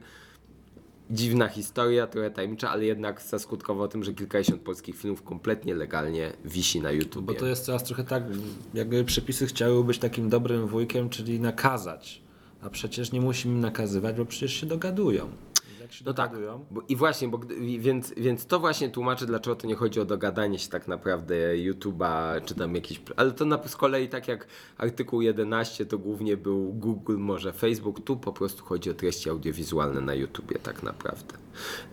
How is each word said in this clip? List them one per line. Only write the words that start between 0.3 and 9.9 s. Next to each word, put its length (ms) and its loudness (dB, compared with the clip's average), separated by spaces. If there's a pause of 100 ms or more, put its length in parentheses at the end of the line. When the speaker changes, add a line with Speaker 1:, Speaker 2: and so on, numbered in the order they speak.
Speaker 1:
dziwna 380 4
historia, 600 2
trochę 240 -2
tajemnicza, 380 -4
ale 160 2
jednak 360 0
zaskutkowało 680 -2
tym, 160 -4
że 100 -2
kilkadziesiąt 480 0
polskich 360 -8
filmów 260 -4
kompletnie 520 -2
legalnie 580 -2 (120)
wisi 360 0
na 100 0
YouTubie. 420 -2
Speaker 2:
Bo 60 -4
to 80 0
jest 180 -2
teraz 180 0
trochę 200 -4
tak, 200 -2 (500)
jakby 300 2
przepisy 440 0
chciały 360 6
być 160 4